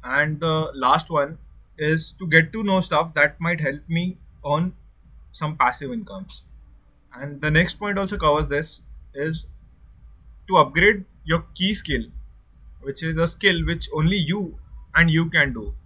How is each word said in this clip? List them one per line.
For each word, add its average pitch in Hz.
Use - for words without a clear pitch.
And 143
the 156
last 139
one 151
is 156
to 190
get 160
to 220
know 190
stuff 165
that 147
might 165
help 147
me 175
on 156
some 156
passive 127
incomes. 98
And 139
the 151
next 165
point 202
also 196
covers 151
this, 147
is 156
to 185
upgrade 175
your 160
key 196
skill, 131
which 139
is 160
a 165
skill 170
which 170
only 160
you 180
and 165
you 165
can 143
do. 107